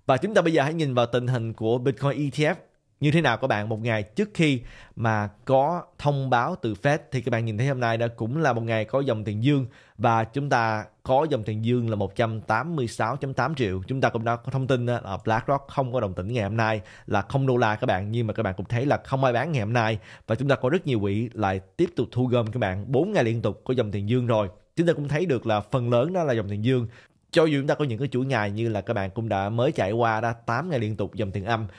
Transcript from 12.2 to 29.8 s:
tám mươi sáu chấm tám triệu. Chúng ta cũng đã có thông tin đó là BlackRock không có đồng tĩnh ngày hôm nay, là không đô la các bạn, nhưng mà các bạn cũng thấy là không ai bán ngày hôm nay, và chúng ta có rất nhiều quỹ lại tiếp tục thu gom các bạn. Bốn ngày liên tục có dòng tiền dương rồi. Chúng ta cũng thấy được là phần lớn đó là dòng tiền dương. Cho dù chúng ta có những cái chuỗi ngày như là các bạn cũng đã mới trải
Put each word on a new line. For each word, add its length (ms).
tám 360
mươi 120
sáu 280
chấm 180
tám 200
triệu. 320
Chúng 140
ta 80
cũng 160
đã 120
có 160
thông 140
tin 200
đó 180
là 200
BlackRock 440
không 240
có 80
đồng 140
tĩnh 180
ngày 120
hôm 120
nay, 240
là 160
không 240
đô 100
la 200
các 100
bạn, 240
nhưng 160
mà 60
các 100
bạn 140
cũng 100
thấy 200
là 180
không 200
ai 80
bán 200
ngày 80
hôm 120
nay, 260
và 80
chúng 140
ta 80
có 120
rất 180
nhiều 140
quỹ 320
lại 280
tiếp 200
tục 160
thu 140
gom 200
các 120
bạn. 340
Bốn 200
ngày 120
liên 180
tục 220
có 100
dòng 160
tiền 180
dương 180
rồi. 220
Chúng 100
ta 60
cũng 160
thấy 180
được 200
là 140
phần 300
lớn 220
đó 120
là 80
dòng 160
tiền 160
dương. 240
Cho 140
dù 160
chúng 60
ta 80
có 100
những 140
cái 100
chuỗi 180
ngày 240
như 180
là 120
các 140
bạn 160
cũng 180
đã 200
mới 240
trải 200